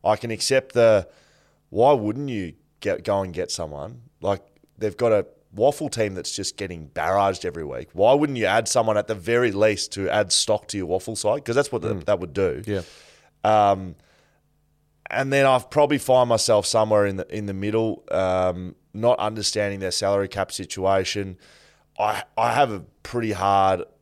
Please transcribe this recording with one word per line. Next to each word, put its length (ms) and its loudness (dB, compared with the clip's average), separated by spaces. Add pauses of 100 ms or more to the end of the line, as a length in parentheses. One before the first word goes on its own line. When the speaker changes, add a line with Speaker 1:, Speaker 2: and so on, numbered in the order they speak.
Speaker 1:
I 120 2
can 160 -10
accept 420 0
the, 340 6 (640)
why 240 4
wouldn't 360 -2
you 240 -6 (260)
get, 240 -4
go 200 -2
and 100 -10
get 180 -6
someone? 500 -10 (200)
Like, 200 -2 (360)
they've 180 -4
got 160 2
a 140 2 (300)
WAFL 360 0
team 240 -2
that's 200 -10
just 220 -8
getting 320 -12
barraged 560 -2
every 180 -8
week. 300 -10
Why 200 4
wouldn't 240 0
you 80 0
add 220 0
someone 300 0
at 100 -2
the 80 -4
very 360 0
least 420 0
to 160 -4
add 240 0
stock 360 0
to 80 -6
your 100 -4
WAFL 300 -4
side? 280 -2
'Cause 100 -4
that's 160 0
what 100 -4
the, 140 -4
Speaker 2:
Mm. 100 -10
Speaker 1:
that 140 0
would 140 -10
do. 320 -2
Speaker 2:
Yeah. 160 -4 (600)
Speaker 1:
Um, 520 2 (1120)
and 220 0
then 140 6
I 140 6
probably 380 2
find 300 4
myself 380 4
somewhere 400 4
in 120 -2
the, 180 -8
in 100 -6
the 80 -6
middle, 580 -2
um, 640 0 (180)
not 260 2
understanding 600 -4
their 120 -4
salary 360 0
cap 240 -6
situation. 840 -2 (600)
I, 260 -2 (140)
I 160 0
have 180 2
a 80 -8 (240)
pretty 280 -4
hard 500 2 (200)